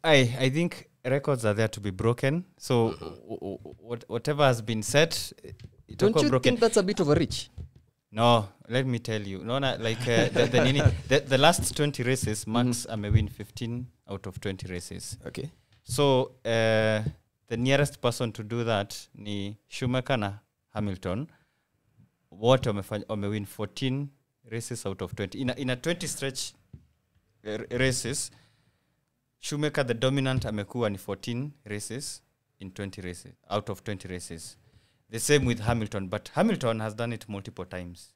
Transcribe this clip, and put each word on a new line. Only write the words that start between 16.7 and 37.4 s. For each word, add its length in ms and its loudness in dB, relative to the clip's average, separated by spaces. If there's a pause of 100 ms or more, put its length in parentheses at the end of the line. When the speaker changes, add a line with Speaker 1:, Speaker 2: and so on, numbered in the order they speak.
Speaker 1:
the 100 -4
nearest 440 2
person 300 0
to 120 -10
do 200 -4
that 340 0 (160)
ni 440 -6 (100)
Schumacher 500 -2
na 160 -2 (400)
Hamilton. 540 -4 (1080)
Wote 340 4
wamefanya, 400 -4
wamewin 360 -4
fourteen 640 -4 (420)
races 360 -8
out 160 -6
of 120 -8
twenty. 260 -6
In 100 -2
a, 20 -4
in 160 -4
a 60 0
twenty 320 -4
stretch, 460 -8 (920)
uh, 60 -8
r-, 280 -6
races, 520 0 (1080)
Schumacher, 440 -2
the 100 0
dominant, 520 2
amekuwa 440 -2
ni 80 -4
fourteen 540 -6 (140)
races 560 -8 (380)
in 120 -14
twenty 300 -10
races, 320 -12 (160)
out 200 -2
of 140 -8
twenty 240 -8
races. 500 -12 (540)
The 80 -6
same 260 6
with 140 2
Hamilton, 480 -2
but 260 -6
Hamilton 460 0
has 160 -4
done 180 -4
it 160 -12
multiple 360 -10